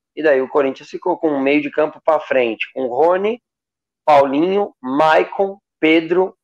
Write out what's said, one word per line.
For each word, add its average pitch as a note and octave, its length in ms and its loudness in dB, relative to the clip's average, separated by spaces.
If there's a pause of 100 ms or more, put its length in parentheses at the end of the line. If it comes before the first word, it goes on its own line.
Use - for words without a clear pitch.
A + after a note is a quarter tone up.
(160)
e D3+ 60 -10
daí C#3 180 2
o B2+ 80 -4
Corinthians C3+ 400 -4
ficou F3+ 300 -6
com E3 100 -2
o C#3+ 120 -2
meio C#3+ 220 0
de C#3+ 80 -6
campo D3+ 340 -4
pra D3+ 160 0
frente, A#2+ 520 -2
com C3 140 -6
Rony, F3+ 540 0 (640)
Paulinho, D3+ 760 2
Maicon, D#3 800 0 (200)
Pedro, E3 640 0